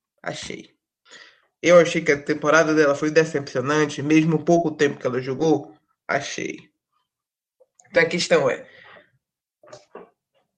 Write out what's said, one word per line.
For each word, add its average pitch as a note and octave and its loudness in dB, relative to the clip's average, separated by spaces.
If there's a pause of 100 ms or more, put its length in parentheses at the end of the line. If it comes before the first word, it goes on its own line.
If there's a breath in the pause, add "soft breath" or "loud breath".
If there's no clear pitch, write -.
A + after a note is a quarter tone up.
(220)
Achei. - -12 (840 soft breath)
Eu F3 6
achei D#3+ 2
que D#3 0
a C#3+ 0
temporada D3+ 0
dela C#3+ 2
foi D3+ -4
decepcionante, D3 -2
mesmo D#3 2
o D3 -2
pouco E3+ 2
tempo C#3+ -2
que - -4
ela B2+ -4
jogou? C#3+ -2 (320)
Achei. - -8 (1200)
Então E3 2
a - 0
questão E3 0
é: - -6 (1900 soft breath)